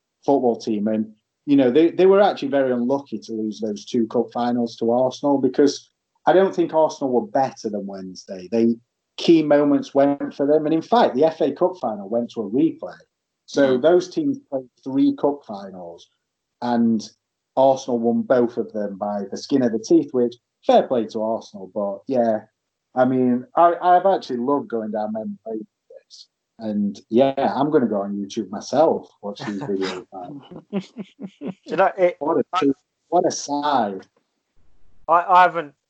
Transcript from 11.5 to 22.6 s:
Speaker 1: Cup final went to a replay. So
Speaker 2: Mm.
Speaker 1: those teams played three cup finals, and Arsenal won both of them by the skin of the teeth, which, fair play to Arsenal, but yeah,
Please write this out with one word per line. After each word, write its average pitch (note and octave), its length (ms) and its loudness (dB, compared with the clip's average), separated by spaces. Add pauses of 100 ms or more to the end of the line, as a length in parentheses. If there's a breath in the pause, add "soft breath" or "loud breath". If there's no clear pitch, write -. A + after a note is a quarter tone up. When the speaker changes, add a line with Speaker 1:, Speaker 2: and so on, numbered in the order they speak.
Speaker 1:
Cup F3+ 280 0
final G#2 300 -6
went A#2 220 -4
to A#2 100 -8
a G2 80 -8
replay. A#2 480 -2 (480)
So C3+ 320 2
Speaker 2:
Mm. B2 40 -8
Speaker 1:
those F3 280 4
teams C#3+ 280 -4 (120)
played C3 180 -6 (160)
three C#3 320 0
cup C#3+ 300 0
finals, F#2 640 -16 (500)
and A#2 400 0 (560)
Arsenal C3 420 2
won A#2 240 0
both A#2+ 360 0
of G#2 160 -4
them G2+ 240 -6
by G#2 320 -6
the G2 80 -10
skin C3 240 -2
of A#2 100 0
the A2+ 80 -2
teeth, D#3 320 2
which, A#2+ 240 0 (300)
fair A#3+ 200 6
play A#2 200 -2
to A2 160 -6
Arsenal, G#2 520 -6
but G2+ 320 -6
yeah, A#2 360 0 (520)